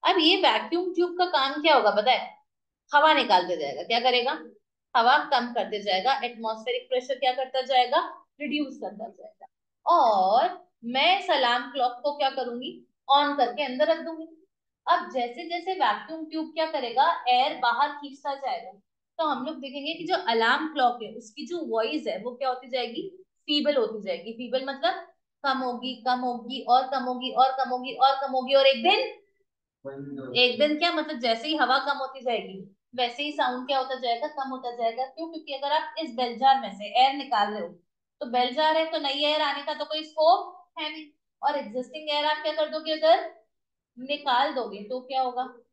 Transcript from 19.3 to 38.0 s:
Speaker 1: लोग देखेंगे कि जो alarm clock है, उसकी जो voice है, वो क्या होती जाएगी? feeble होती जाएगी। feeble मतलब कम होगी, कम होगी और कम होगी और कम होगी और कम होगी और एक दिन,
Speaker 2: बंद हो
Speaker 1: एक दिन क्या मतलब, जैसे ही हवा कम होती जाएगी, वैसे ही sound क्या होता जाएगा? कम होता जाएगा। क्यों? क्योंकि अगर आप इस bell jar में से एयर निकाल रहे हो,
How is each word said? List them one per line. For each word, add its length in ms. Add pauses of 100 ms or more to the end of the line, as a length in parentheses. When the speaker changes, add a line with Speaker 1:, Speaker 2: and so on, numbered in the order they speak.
Speaker 1:
लोग 100
देखेंगे 380
कि 100
जो 120 (140)
alarm 440
clock 300
है, 120
उसकी 320
जो 200
voice 400
है, 160
वो 80
क्या 180
होती 200
जाएगी? 380 (400)
feeble 300
होती 240
जाएगी। 320
feeble 320
मतलब 400 (380)
कम 140
होगी, 460
कम 160
होगी 500
और 200
कम 140
होगी 300
और 240
कम 120
होगी 260
और 260
कम 100
होगी 220
और 140
एक 160
दिन, 240 (800)
Speaker 2:
बंद 340
हो 160
Speaker 1:
एक 240
दिन 180
क्या 160
मतलब, 260
जैसे 280
ही 80
हवा 300
कम 120
होती 240
जाएगी, 380 (360)
वैसे 280
ही 80
sound 360
क्या 100
होता 220
जाएगा? 280
कम 220
होता 260
जाएगा। 300
क्यों? 220
क्योंकि 260
अगर 180
आप 280
इस 160
bell 220
jar 240
में 100
से 140 (160)
एयर 120
निकाल 400
रहे 80
हो, 60 (540)